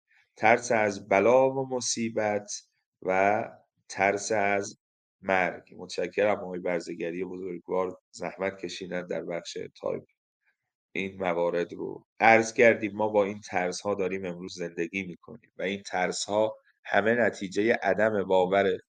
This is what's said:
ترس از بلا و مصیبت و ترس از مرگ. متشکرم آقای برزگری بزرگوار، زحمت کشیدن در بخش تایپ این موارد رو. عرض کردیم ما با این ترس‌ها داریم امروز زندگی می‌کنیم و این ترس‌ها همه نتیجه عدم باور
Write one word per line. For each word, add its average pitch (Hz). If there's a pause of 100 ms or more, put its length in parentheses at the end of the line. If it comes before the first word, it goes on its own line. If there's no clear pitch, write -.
(360)
ترس 117
از 107
بلا 117
و 131
مصیبت 113 (500)
و 98 (440)
ترس 101
از 101 (440)
مرگ. 92
متشکرم 92
آقای 90
برزگری 87
بزرگوار، 92 (120)
زحمت 95
کشیدن 90
در 85
بخش 85 (220)
تایپ - (880)
این 95
موارد 87
رو. 92 (140)
عرض 113
کردیم 110
ما 107
با 104
این 104
ترس‌ها 90
داریم 95
امروز 90
زندگی 85
می‌کنیم -
و -
این 101
ترس‌ها 101 (280)
همه 104
نتیجه 104
عدم 101
باور 92 (100)